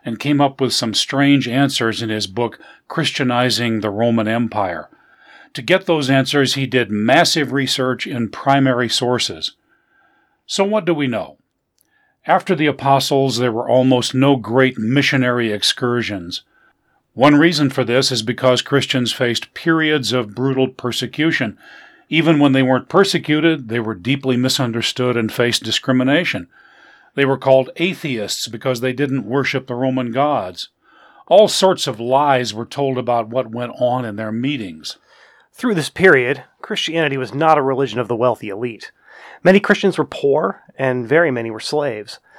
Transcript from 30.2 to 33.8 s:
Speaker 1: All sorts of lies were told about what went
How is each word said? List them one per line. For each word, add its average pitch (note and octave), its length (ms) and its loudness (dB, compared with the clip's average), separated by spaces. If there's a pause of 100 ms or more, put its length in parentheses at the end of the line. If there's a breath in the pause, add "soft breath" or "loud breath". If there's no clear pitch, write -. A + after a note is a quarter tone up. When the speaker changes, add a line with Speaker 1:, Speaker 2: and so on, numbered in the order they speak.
Speaker 1:
All G3 220 8
sorts - 380 2
of A#2+ 120 -6
lies B2+ 540 2
were A2+ 140 -10
told C3+ 320 -4
about A#2 320 -2
what A#2 200 -2
went A#2+ 300 -8